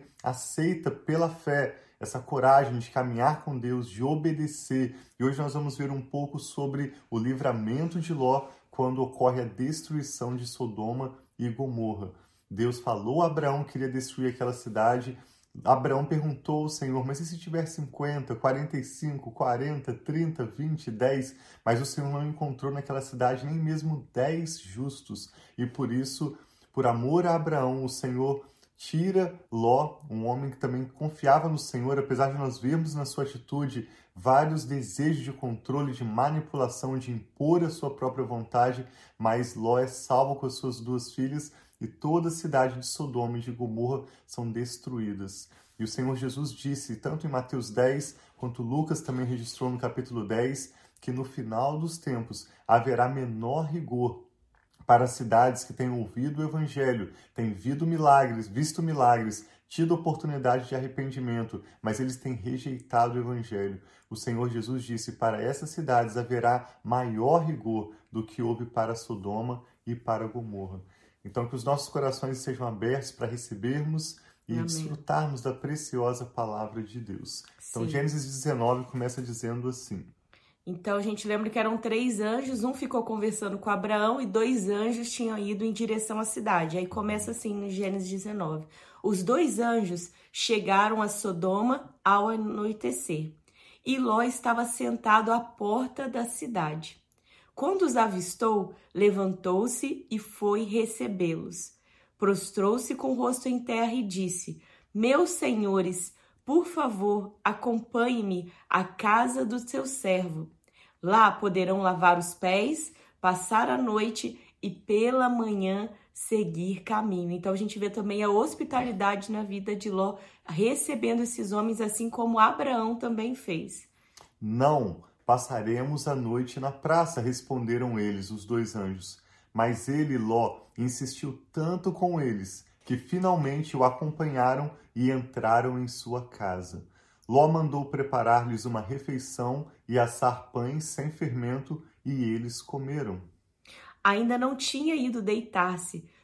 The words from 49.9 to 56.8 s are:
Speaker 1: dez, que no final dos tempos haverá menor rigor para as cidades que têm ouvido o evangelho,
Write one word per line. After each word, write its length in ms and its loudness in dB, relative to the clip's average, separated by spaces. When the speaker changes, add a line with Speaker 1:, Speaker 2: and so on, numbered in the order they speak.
Speaker 1:
dez, 480 -2
que 100 -6
no 140 -2
final 520 -2
dos 200 -4
tempos 500 -6
haverá 440 6
menor 560 -2
rigor 580 -2
para 160 10
as 80 2
cidades 540 4
que 80 -12
têm 160 -2
ouvido 500 -4
o 80 0
evangelho, 640 0